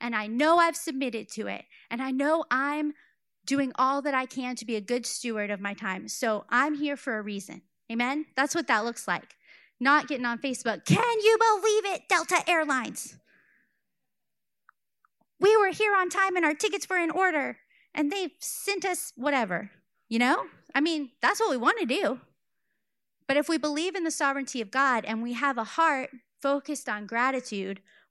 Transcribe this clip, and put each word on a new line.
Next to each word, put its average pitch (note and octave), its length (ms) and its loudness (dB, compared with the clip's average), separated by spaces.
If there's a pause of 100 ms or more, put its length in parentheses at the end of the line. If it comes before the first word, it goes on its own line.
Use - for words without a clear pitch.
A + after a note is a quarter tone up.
and A#3 140 -6
I G#3+ 120 -2
know D4+ 320 4
I've E4+ 180 4
submitted B3+ 560 -6
to G#3 140 -6
it, G3 180 -8 (260)
and A#3+ 120 -6
I C4+ 80 -4
know D4 400 2
I'm D4 420 0 (540)
doing C4+ 300 0
all C4+ 260 2
that C#4 120 0
I C4 120 0
can B3+ 300 -6
to A3 100 -12
be A3+ 100 -2
a G#3+ 40 -4
good A#3 260 -2
steward G#3+ 440 -4
of G3 100 -4
my G3+ 140 -6
time. G#3 320 -8
So G#3+ 440 -2
I'm C#4+ 240 2
here C#4+ 220 -4
for A3+ 220 -6
a G#3+ 40 -6
reason. G3+ 400 -10 (280)
Amen? B3+ 360 -2 (100)
That's C#4+ 180 2
what E4 140 0
that A3 160 4
looks A#3 240 -6
like. - 260 -4 (460)
Not C#4+ 260 4
getting B3+ 200 -4
on A#3 120 -2
Facebook. A#3+ 460 -4
"Can A#4 360 4
you G#4+ 180 6
believe G#4+ 480 4
it, - 220 -4
Delta E4+ 400 2
Airlines? C#4+ 680 0 (2250)
We G#4 160 8
were G4+ 140 6
here G#4 240 0
on F#4 140 2
time F#4+ 280 0
and E4+ 80 2
our D4+ 100 2
tickets D#4 340 -2
were F#4 100 0
in E4 120 0
order, D#4 480 0 (360)
and D4 180 0
they F#4+ 260 -6
sent - 460 -6
us - 320 -4
whatever," A3+ 560 -2 (360)
you A3+ 100 -2
know? B3+ 280 2 (280)
I C#4 60 2
mean, D4+ 400 0
that's G4+ 200 2
what A4 100 2
we C4 60 2
wanna D#4+ 300 0
do. B3 340 -2 (1080)
But C4+ 100 2
if D4 120 2
we D#4+ 80 2
believe D4+ 380 -2
in F#4 100 -2
the D#4+ 60 0
sovereignty C#4 500 -2
of G#3 100 -8
God C4 340 2
and A3+ 180 -4
we A#3+ 100 -6
have B3+ 240 0
a A3+ 80 -2
heart C#4+ 460 0 (300)
focused C#4+ 480 -2
on G#3 180 -6
gratitude, A3+ 760 -2 (300)